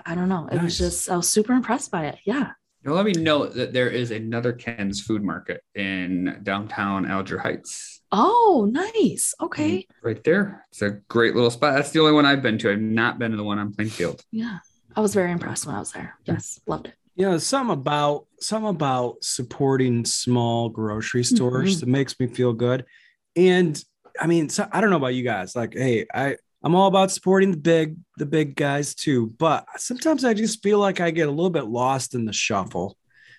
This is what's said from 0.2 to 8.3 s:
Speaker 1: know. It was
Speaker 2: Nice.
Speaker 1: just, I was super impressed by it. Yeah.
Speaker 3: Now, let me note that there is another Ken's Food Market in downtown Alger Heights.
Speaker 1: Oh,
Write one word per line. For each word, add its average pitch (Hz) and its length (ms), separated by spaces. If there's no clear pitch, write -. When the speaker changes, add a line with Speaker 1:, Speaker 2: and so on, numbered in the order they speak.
Speaker 1:
know. 180 180
It 165 160
was - 0
Speaker 2:
Nice. 170 160
Speaker 1:
just, 175 320
I 180 60
was 175 120
super 214 240
impressed 247 380
by 165 160
it. - 180
Yeah. 240 280
Speaker 3:
Now, 135 80
let 190 120
me 214 80
note 156 420
that 120 180
there 127 160
is 120 220
another 117 420
Ken's 104 480
Food 107 220
Market 85 400
in 92 680
downtown 98 680
Alger 98 300
Heights. - 600
Speaker 1:
Oh, 359 600